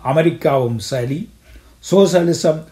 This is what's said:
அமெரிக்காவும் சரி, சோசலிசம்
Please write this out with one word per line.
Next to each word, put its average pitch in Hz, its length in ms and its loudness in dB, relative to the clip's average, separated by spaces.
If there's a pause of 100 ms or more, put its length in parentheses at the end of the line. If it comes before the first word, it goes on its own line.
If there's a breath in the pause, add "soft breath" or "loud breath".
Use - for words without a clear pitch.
அமெரிக்காவும் 139 760 0
சரி, 131 520 -6 (600 soft breath)
சோசலிசம் 170 800 2